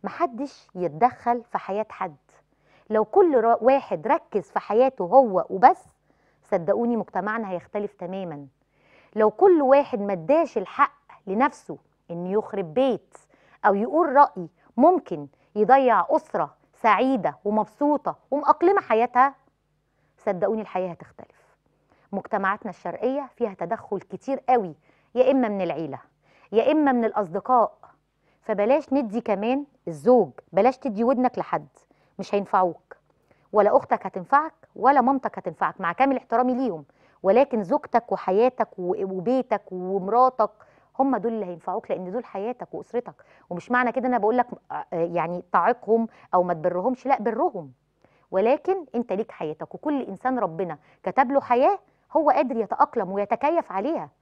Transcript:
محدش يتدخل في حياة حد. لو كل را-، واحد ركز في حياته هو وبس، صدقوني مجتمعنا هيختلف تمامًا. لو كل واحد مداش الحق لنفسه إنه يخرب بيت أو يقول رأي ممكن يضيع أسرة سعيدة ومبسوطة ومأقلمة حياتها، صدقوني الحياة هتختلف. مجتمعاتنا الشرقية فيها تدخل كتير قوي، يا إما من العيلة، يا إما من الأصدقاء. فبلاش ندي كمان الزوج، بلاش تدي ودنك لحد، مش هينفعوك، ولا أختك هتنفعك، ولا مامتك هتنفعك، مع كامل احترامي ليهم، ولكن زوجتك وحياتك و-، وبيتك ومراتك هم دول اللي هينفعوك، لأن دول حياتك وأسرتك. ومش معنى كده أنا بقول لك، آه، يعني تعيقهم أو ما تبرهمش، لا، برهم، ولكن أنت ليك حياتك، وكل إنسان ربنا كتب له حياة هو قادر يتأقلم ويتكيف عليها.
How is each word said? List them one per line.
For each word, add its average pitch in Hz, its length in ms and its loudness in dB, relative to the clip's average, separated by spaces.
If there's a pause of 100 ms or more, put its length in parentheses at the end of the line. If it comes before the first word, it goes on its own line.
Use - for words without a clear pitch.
محدش 254 680 -8
يتدخل 226 680 -2 (100)
في 196 60 -4
حياة 202 320 -6
حد. 170 260 -10 (720)
لو 214 140 2
كل 311 360 4
را-، 233 220 4
واحد 226 440 2
ركز 247 440 -2
في - 80 -4
حياته 247 460 0
هو 196 460 4
وبس، 214 340 4 (580)
صدقوني 214 540 -2
مجتمعنا 208 540 -6
هيختلف 202 440 -8
تمامًا. 175 520 -10 (720)
لو 214 140 4
كل 339 320 6
واحد 269 380 4
مداش 202 580 0
الحق - 340 -2 (340)
لنفسه 202 520 -4 (320)
إنه 175 220 -8
يخرب 196 420 -4
بيت 247 420 -2 (500)
أو 202 80 4
يقول 269 420 0
رأي 226 320 4 (280)
ممكن 240 500 2 (300)
يضيع 214 500 4 (100)
أسرة 175 380 -4 (280)
سعيدة 214 640 0
ومبسوطة 214 720 -2 (140)
ومأقلمة 339 500 2
حياتها، 247 540 2 (840)
صدقوني 208 440 -4
الحياة 185 280 -6
هتختلف. - 540 -20 (680)
مجتمعاتنا 196 580 -4
الشرقية 254 680 -6
فيها 208 180 -4
تدخل 185 460 -8
كتير 262 480 -8
قوي، 208 260 0 (400)
يا 254 160 2
إما 262 180 2
من 196 140 -4
العيلة، 151 360 -6 (540)
يا 226 200 2
إما 294 200 2
من 240 120 0
الأصدقاء. 208 760 0 (640)
فبلاش 226 500 0
ندي 240 280 -2
كمان 226 440 -4 (240)
الزوج، 165 420 2 (220)
بلاش 220 260 2
تدي 226 260 -4
ودنك 247 340 0
لحد، 156 300 -6 (500)
مش - 160 -8
هينفعوك، 185 640 -2 (560)
ولا 202 240 4
أختك 233 300 0
هتنفعك، 277 480 -2 (220)
ولا 262 240 4
مامتك 254 380 -2
هتنفعك، 175 420 -6
مع 170 120 -2
كامل 269 240 0
احترامي 247 380 -2
ليهم، 214 300 -4 (380)
ولكن 226 400 2
زوجتك 233 500 -2
وحياتك 214 560 0 (100)
و-، 180 260 -4
وبيتك 202 580 -4 (100)
ومراتك 202 800 0 (480)
هم 269 180 0
دول 220 160 -4
اللي 214 140 -6
هينفعوك، 180 440 -10
لأن 180 220 -6
دول 233 120 -8
حياتك 214 500 -12
وأسرتك. 196 400 -10 (360)
ومش 175 200 -10
معنى 247 220 0
كده 247 160 -4
أنا 247 100 0
بقول 220 200 0
لك، 247 80 2 (260)
آه، 147 200 -8
يعني 175 500 -4 (100)
تعيقهم 226 560 0 (260)
أو 180 80 4
ما 175 120 0
تبرهمش، 180 520 -4
لا، 254 160 0
برهم، 220 500 -4 (580)
ولكن 294 540 0 (100)
أنت 233 180 -4
ليك 196 200 -6
حياتك، 156 420 -10
وكل 285 280 -4
إنسان 247 360 -6
ربنا 170 400 -6 (240)
كتب 240 300 0
له 277 80 4
حياة 285 380 2 (380)
هو 302 140 4
قادر 262 260 0
يتأقلم 208 540 -4
ويتكيف 220 600 -4
عليها. 247 360 -6 (140)